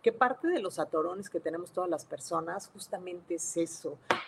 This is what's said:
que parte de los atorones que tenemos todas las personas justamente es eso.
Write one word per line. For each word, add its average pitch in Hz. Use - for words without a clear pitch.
que 226
parte 254
de 339
los 180
atorones 170
que 165
tenemos 170
todas 180
las 156
personas 170
justamente 180
es -
eso. 165